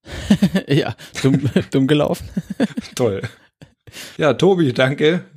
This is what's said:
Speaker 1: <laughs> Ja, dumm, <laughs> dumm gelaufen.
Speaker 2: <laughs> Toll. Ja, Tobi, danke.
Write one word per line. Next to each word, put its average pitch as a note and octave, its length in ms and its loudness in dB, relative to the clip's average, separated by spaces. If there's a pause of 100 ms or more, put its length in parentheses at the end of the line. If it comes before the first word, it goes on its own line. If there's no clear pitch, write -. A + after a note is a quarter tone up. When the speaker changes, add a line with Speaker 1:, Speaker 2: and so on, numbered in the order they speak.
Speaker 1:
<laughs> - 640 0
Ja, - 280 0 (280)
dumm, C3+ 340 2
<laughs> - 140 -4
dumm C3+ 160 2
gelaufen. D3 400 0 (340)
Speaker 2:
<laughs> - 340 -6
Toll. A#2 260 -2 (960)
Ja, D3+ 180 2
Tobi, E3+ 380 2
danke. D3 500 2 (140)